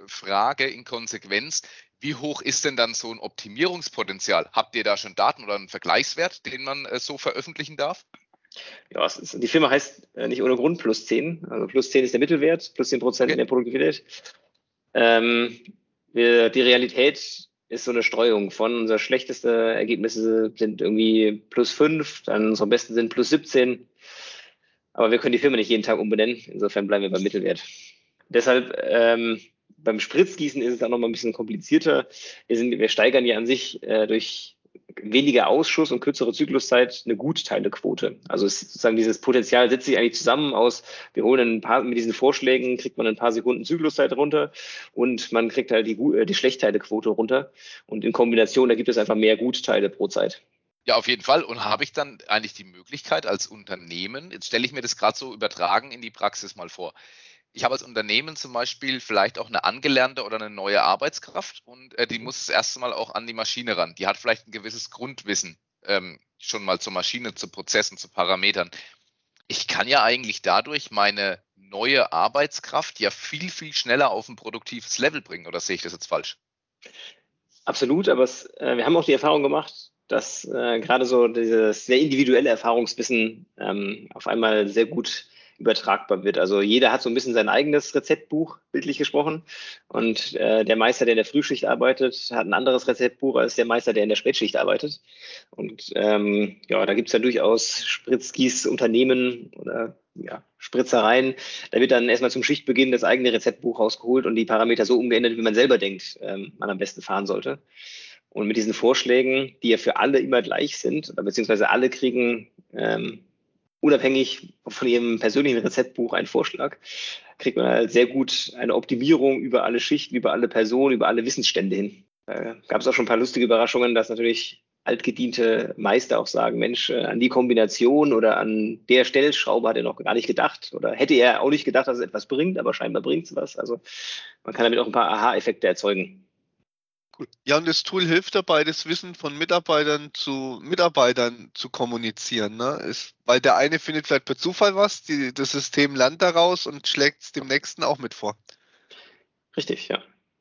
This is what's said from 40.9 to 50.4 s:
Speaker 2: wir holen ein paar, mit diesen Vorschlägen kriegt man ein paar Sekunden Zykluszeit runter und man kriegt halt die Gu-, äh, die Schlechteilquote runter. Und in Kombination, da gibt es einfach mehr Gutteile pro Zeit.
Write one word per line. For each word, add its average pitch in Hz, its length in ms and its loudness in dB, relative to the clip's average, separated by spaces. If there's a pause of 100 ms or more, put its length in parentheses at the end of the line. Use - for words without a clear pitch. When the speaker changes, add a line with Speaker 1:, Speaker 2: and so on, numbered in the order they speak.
Speaker 2:
wir 113 100 -2
holen 117 340 4
ein 107 40 -6
paar, 113 220 2
mit 120 140 -2
diesen 113 160 -2
Vorschlägen 127 640 2
kriegt - 200 -10
man 117 100 0
ein 110 80 0
paar 117 160 0
Sekunden 117 340 -2
Zykluszeit 147 480 0
runter 147 380 0 (420)
und 120 380 -2
man 117 180 2
kriegt 131 220 -4
halt 110 160 2
die 110 80 -4
Gu-, 143 180 0
äh, 113 120 4
die 98 80 -2
Schlechteilquote 110 760 0
runter. 120 420 -2 (340)
Und 107 180 -8
in 113 80 0
Kombination, 117 580 4
da 117 60 6
gibt 117 140 -2
es 117 80 0
einfach 107 180 0
mehr 110 220 4
Gutteile 110 520 0
pro 98 180 -4
Zeit. - 340 -2 (440)